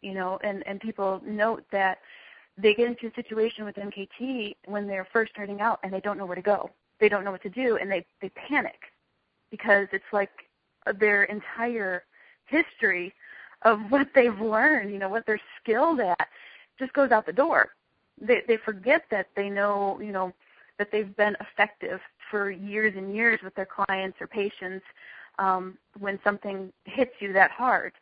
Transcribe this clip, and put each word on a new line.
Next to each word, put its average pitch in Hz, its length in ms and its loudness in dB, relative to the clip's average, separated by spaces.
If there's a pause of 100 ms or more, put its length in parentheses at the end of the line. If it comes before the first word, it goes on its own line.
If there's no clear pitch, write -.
you 202 120 -10
know, 190 320 -6
and, 196 220 -4
and 196 140 -8
people 196 440 -4
note 214 480 -2
that 190 260 0 (600)
they 208 160 6
get 233 120 2
into 240 200 -4
a 220 80 -10
situation 220 500 -2
with 202 140 -12
N 202 120 -10
K 196 180 -12 (100)
T 240 380 -6 (100)
when 208 200 -4
they're 190 260 -6
first 220 200 2
starting 202 280 -10
out 220 220 0
and 190 100 -6
they 190 80 -4
don't 202 180 -4
know 196 80 -8
where 175 100 -6
to 180 60 -10
go. 202 280 2 (280)
They 214 100 6
don't 202 160 0
know 202 60 -4
what 185 120 -10
to 208 80 -8
do, 233 260 0
and 196 140 -4
they, 180 160 -4 (160)
they 190 80 -8
panic - 640 -4 (580)
because 202 420 4
it's 190 200 -4
like 202 180 0 (680)
their 208 260 4
entire 208 800 -4 (420)
history 196 680 0 (500)
of 220 180 6 (100)
what 277 240 4
they've 240 260 6
learned, 220 520 2
you 202 60 -6
know, 196 100 -4
what 226 180 -4
they're 214 140 0 (200)
skilled 254 400 2
at, 180 280 0 (500)
just 262 140 -6
goes 277 180 4
out 220 160 4
the 160 60 -8
door. 214 380 4 (500)
They, 220 260 2
they 226 100 4
forget 220 540 0
that 196 260 -2
they 202 140 -2
know, 202 500 0
you 208 120 -8
know, 185 200 -4 (460)
that 208 120 -4
they've 208 260 -2
been 208 240 2
effective 196 600 -4 (300)
for 202 200 -2
years 202 460 -2
and 196 180 -8
years 226 280 0
with 190 120 -14
their 190 120 -6
clients 190 540 -6
or - 60 -12
patients, 190 580 -8 (540)
um, 185 380 0 (220)
when 196 260 -6
something 196 480 -4 (120)
hits 247 360 -2
you 202 140 -6
that 190 160 6
hard. 240 520 0